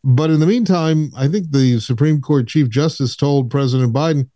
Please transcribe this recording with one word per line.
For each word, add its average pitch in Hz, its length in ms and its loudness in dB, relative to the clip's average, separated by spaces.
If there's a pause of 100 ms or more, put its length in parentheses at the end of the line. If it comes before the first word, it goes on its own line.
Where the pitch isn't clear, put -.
but 139 280 2
in 156 80 2
the 156 80 2
meantime, 170 680 0
I 135 120 -2
think 170 240 -2
the 131 280 2
Supreme 143 400 0
Court 135 280 0
Chief 151 200 0
Justice 131 480 -2
told 139 360 0
President 131 420 0
Biden 143 420 0